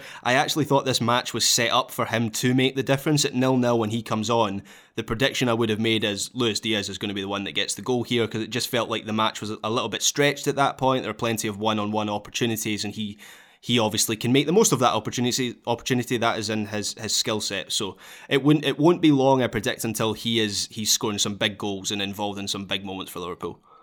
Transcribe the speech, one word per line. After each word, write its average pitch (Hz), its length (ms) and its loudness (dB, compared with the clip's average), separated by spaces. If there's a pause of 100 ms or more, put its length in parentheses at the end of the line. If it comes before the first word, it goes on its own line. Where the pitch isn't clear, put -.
(220)
I 120 120 2
actually 151 320 2
thought 139 200 2
this 123 160 0
match 120 320 0
was 113 100 -2
set - 280 2
up 123 180 2
for 117 160 -2
him 117 240 0
to 127 240 0
make 131 220 4
the 131 80 -2
difference. 143 420 2
At - 80 -2
nil-nil, 123 460 4
when 107 100 2
he 113 140 -4
comes 110 260 -2
on, 107 320 2 (340)
the 113 80 -4
prediction 123 460 0
I 117 60 4
would 113 160 2
have 104 80 0
made 110 240 2
is 101 320 -2
Luis 117 240 0
Diaz 104 280 -2
is 98 120 -8
gonna 101 160 -4
be 101 60 -4
the 98 60 -4
one 101 180 -4
that 78 80 -8
gets 98 200 -2
the - 80 -10
goal 123 220 0
here, 117 240 0
'cause 110 160 -4
it 110 80 -10
just 117 160 -4
felt 113 240 -2
like 110 160 -4
the 110 40 -4
match 110 300 0
was 104 80 -8
a 107 220 -6
little 110 180 -2
bit 117 140 -6
stretched - 420 0
at 135 120 0
that 135 200 0
point. 131 240 2
There 107 80 -6
were 107 60 -4
plenty 113 320 -2
of 101 100 -6
one-on-one 107 520 0
opportunities, 107 760 -4
and 101 80 -8
he, 104 240 -10 (420)
he 120 200 2
obviously 107 360 2
can 117 160 0
make 127 140 6
the 151 60 0
most 214 200 6
of 139 80 2
that 120 140 4
opportunity. 120 600 -2 (100)
Opportunity 123 520 0
that 107 200 2
is 110 140 -4
in 107 160 -2
his, 104 320 -6
his 110 160 -4
skill 107 260 0
set. - 300 -6
So 95 260 -4 (320)
it 135 140 2
wouldn't, 151 220 6
it 139 120 0
won't 165 240 4
be 156 100 6
long, 135 300 6
I 117 60 2
predict, 113 360 -2
until 110 300 -2
he 113 260 -2
is, 104 300 -2
he's 107 220 -4
scoring 107 260 -2
some 101 200 -2
big 104 200 -2
goals 98 320 -6
and 101 140 -2
involved 101 340 -4
in 101 100 -8
some 101 180 -6
big 98 200 -4
moments 95 260 -10
for 87 80 -10
Liverpool. 87 400 -8 (240)